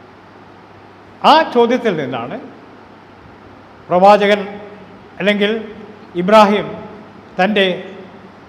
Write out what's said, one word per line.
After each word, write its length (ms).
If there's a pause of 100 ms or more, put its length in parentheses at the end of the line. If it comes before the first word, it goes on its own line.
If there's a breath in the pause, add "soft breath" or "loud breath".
(1300)
ആ 20 (200)
ചോദ്യത്തിൽ 460
നിന്നാണ് 360 (1500)
പ്രവാചകൻ 520 (800)
അല്ലെങ്കിൽ 320 (680)
ഇബ്രാഹിം 460 (720)
തൻ്റെ 280 (840)